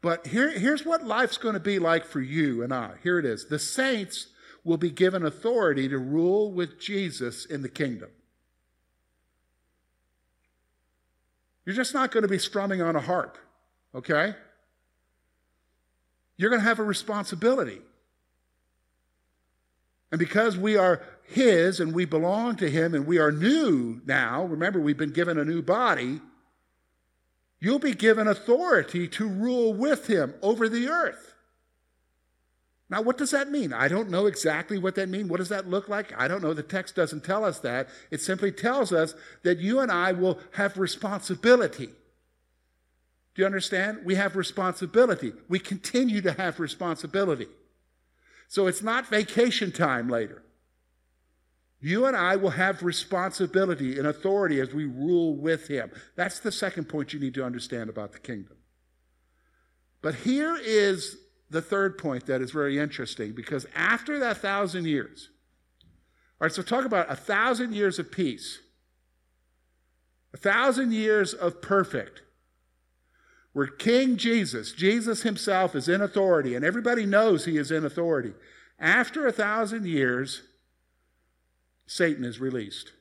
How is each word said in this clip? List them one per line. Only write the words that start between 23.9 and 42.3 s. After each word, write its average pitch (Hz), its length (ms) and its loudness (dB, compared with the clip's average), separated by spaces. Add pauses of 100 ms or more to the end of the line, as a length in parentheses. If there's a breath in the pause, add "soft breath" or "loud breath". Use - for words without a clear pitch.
now, 135 380 0
remember, 175 360 -2
we've 147 180 0
been 147 160 -4
given 165 240 0
a 147 80 0
new 165 160 -2
body, 156 580 2 (1400)
you'll 240 200 2
be 269 140 0
given 214 340 4
authority 214 800 2
to 220 200 -6
rule 226 460 0
with 262 340 0
him 156 340 2
over 226 260 2
the 233 220 -2
earth. - 440 -4 (1600)
Now, 196 120 -2
what 247 160 2
does 285 140 -2
that 277 180 0
mean? 262 220 -2
I 123 160 2
don't 196 220 0
know 185 160 2
exactly 170 520 0
what 185 180 -2
that 196 120 -2
means. 190 220 -4
What 175 80 -2
does 185 100 -4
that 190 220 -6
look 196 180 -2
like? 208 320 -6
I 123 80 2
don't 185 160 -2
know. 160 100 0
The 156 80 -6
text 185 320 -6
doesn't 156 300 -2
tell 202 220 0
us 175 140 -2
that. 127 280 -4 (220 loud breath)
It 156 100 -6
simply 190 320 -2
tells 240 400 0
us 160 220 2 (300 loud breath)
that 175 160 4
you 208 200 2
and 262 100 2
I 180 220 2
will 180 280 2 (160 loud breath)
have 196 220 0
responsibility. 190 1080 2 (1500)